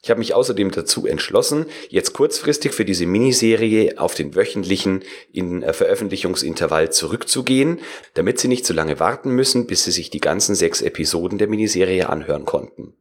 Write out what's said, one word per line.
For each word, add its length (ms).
Ich 80
habe 100
mich 140
außerdem 380
dazu 360
entschlossen, 600
jetzt 240
kurzfristig 600
für 100
diese 220
Miniserie 960
auf 140
den 200
wöchentlichen 640
in-, 320
äh, 80
Veröffentlichungsintervall 1200
zurückzugehen, 880
damit 240
Sie 120
nicht 160
zu 80
lange 260
warten 320
müssen, 340
bis 200
Sie 60
sich 180
die 100
ganzen 360
sechs 260
Episoden 560
der 100
Miniserie 640
anhören 340
konnten. 580